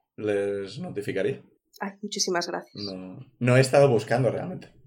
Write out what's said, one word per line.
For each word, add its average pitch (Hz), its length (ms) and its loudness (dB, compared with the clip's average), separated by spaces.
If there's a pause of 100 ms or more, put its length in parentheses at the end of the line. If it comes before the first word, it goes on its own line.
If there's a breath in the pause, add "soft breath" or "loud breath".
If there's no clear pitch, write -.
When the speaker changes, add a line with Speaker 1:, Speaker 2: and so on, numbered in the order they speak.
(160)
Speaker 1:
les 101 640 -2
notificaría. 101 640 -4 (380)
Speaker 2:
Ay, 202 100 -6 (100)
muchísimas 185 460 -2
gracias. 175 260 -10
Speaker 1:
No, 92 460 -10 (180)
no 123 200 4
he - 20 8
estado 139 300 6
buscando 117 420 2
realmente. 95 400 -8 (160)